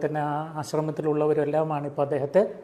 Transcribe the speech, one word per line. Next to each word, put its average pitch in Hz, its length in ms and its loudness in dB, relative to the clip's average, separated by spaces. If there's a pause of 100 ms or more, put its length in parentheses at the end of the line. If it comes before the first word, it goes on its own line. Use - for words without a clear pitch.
തന്നെ 151 160 0
ആ 151 360 -4
ആശ്രമത്തിലുള്ളവരെല്ലാമാണ് 151 1300 0
ഇപ്പോൾ 143 140 -2
അദ്ദേഹത്തെ 143 640 2